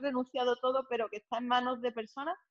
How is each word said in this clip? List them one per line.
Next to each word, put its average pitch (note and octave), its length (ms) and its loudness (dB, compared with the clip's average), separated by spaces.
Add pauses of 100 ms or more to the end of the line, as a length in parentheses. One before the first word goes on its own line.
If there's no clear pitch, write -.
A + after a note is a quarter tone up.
renunciado B3+ 560 0
todo, B3+ 320 0
pero A#3 200 -2
que G#3+ 80 -10
está A#3 220 -6
en B3 80 -4
manos B3 340 2
de B3 100 0
personas A#3 440 -6 (160)